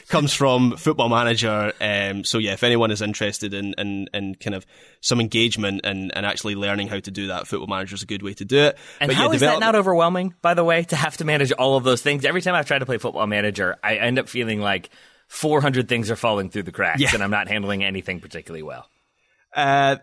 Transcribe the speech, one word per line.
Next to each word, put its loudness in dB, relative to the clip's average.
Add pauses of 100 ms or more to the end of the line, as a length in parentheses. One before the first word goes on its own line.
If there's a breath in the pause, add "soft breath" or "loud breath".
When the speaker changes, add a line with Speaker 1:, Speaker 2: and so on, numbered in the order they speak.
Speaker 1:
comes 2
from 4
Football 2
Manager. 0
Um, -2
so -2
yeah, -2
if -6
anyone 4
is -4
interested -4
in, -6
in, -6
in -6
kind -8
of -12 (360 soft breath)
some 0
engagement 0
and, -4
and -4
actually -4
learning -2
how -6
to -12
do -6
that, -6
Football -6
Manager -6
is -10
a -18
good -8
way -8
to -12
do 2
it. 4 (220 loud breath)
Speaker 2:
And 0
Speaker 1:
But 2
Speaker 2:
how 2
Speaker 1:
yeah, 0
Speaker 2:
is 2
that 4
Speaker 1:
development 2
Speaker 2:
not 6
overwhelming, 2
by 4
the 4
way, 4
to -4
have -2
to -4
manage 2
all 4
of 0
those 4
things? 0
Every 2
time 0
I've 2
tried 2
to -4
play -2
Football -2
Manager, 0
I 0
end 0
up -2
feeling -2
like -2 (380 soft breath)
four 0
hundred 2
things 0
are -2
falling 0
through -6
the -12
cracks 0
Speaker 1:
Yeah. 2
Speaker 2:
and 0
I'm -2
not 0
handling -2
anything -4
particularly -14
well. -14 (680)
Speaker 1:
Uh, 4